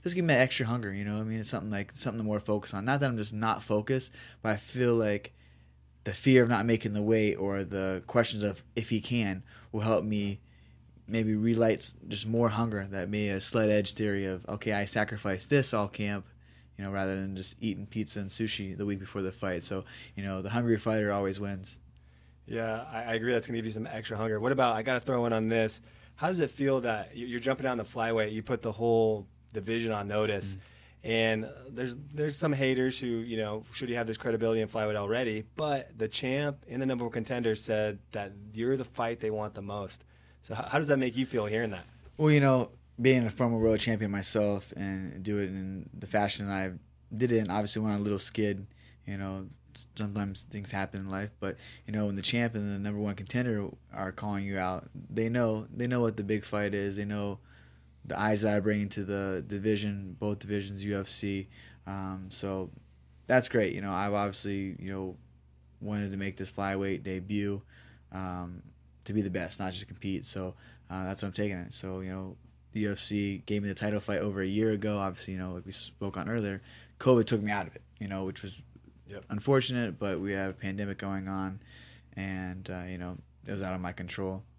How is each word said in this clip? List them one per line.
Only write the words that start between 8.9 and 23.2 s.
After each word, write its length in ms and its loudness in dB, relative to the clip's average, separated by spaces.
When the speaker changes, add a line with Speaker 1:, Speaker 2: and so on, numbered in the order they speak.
Speaker 1:
can 420 0
will 80 0
help 240 4
me 340 -2
maybe 260 2
relight 440 4
s-, 140 -8
just 180 -4
more 220 4
hunger, 440 0
that 180 -4
may 180 0
a 140 0
sled 280 2
edge 260 4
theory 320 0
of, 200 -4
"Okay, 240 -2
I 140 2
sacrificed 640 -2
this 240 4
all 160 2
camp," 360 -4
you 80 -6
know, 60 -4
rather 220 0
than 220 -4
just 240 -8
eating 260 -4
pizza 360 -6
and 80 -6
sushi 480 -4
the 80 -2
week 140 -2
before 220 -6
the 120 -2
fight. 320 -4
So, 180 -4
you 80 -6
know, 180 -4
the 80 -6
hungry 280 2
fighter 340 2
always 260 0
wins. 400 -8
Speaker 2:
Yeah, 440 -4
I, 140 -6
I 120 -2
agree. 180 2